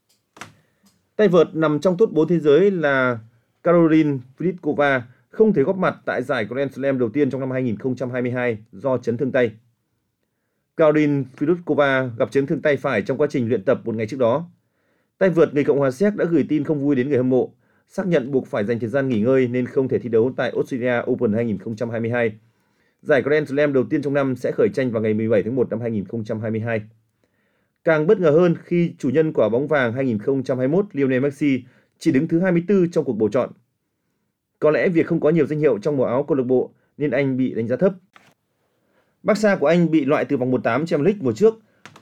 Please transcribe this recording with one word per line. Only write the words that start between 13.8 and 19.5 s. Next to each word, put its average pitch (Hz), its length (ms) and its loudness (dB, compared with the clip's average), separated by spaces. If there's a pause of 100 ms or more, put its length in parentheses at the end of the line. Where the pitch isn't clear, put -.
một 113 120 -6
ngày 113 120 -4
trước 139 120 -10
đó. 131 300 0 (680)
Tay 190 120 2
vợt 156 240 2
người 143 100 0
Cộng 139 160 2
hòa 135 120 0
Séc 208 240 0
đã 151 100 0
gửi 160 240 2
tin 151 140 0
không 147 180 -2
vui 143 140 2
đến 127 140 0
người 135 80 2
hâm 127 120 2
mộ, 127 240 0 (340)
xác 190 200 -6
nhận 143 240 0
buộc 127 160 -2
phải 110 180 -4
dành 117 140 -2
thời 117 100 -6
gian 135 200 -2
nghỉ 110 120 0
ngơi 131 260 2
nên 123 180 -2